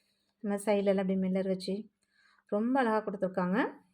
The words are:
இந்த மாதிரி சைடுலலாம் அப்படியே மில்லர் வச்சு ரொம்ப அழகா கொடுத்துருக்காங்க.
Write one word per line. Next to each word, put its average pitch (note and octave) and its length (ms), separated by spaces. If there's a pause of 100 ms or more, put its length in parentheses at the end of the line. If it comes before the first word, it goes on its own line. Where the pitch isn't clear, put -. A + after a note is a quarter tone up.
(440)
இந்த G#3+ 40
மாதிரி G3+ 160
சைடுலலாம் G3+ 400
அப்படியே F#3+ 180
மில்லர் F#3+ 260
வச்சு F#3 280 (760)
ரொம்ப A3+ 280
அழகா A3 200
கொடுத்துருக்காங்க. F#3+ 580 (360)